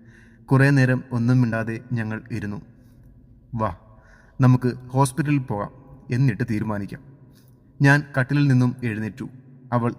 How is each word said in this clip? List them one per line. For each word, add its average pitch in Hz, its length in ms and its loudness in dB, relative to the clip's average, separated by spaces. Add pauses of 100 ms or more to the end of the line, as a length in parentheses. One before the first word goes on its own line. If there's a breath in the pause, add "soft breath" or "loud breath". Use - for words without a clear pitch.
(460 loud breath)
കുറേ 135 240 4
നേരം 131 300 4 (120)
ഒന്നും 123 300 2
മിണ്ടാതെ 113 340 -2 (180)
ഞങ്ങൾ 110 280 -4 (100)
ഇരുന്നു. 104 280 -8 (960)
"വാ, 110 180 -4 (680 soft breath)
നമുക്ക് 127 320 4 (180)
ഹോസ്പിറ്റലിൽ 139 500 0
പോകാം, 104 320 -6 (400)
എന്നിട്ട് 120 320 0
തീരുമാനിക്കാം." 107 580 -6 (800 soft breath)
ഞാൻ 143 200 6 (120)
കട്ടിലിൽ 143 360 0
നിന്നും 127 240 2 (120)
എഴുന്നേറ്റു. 107 440 -8 (460)
അവൾ 120 260 -2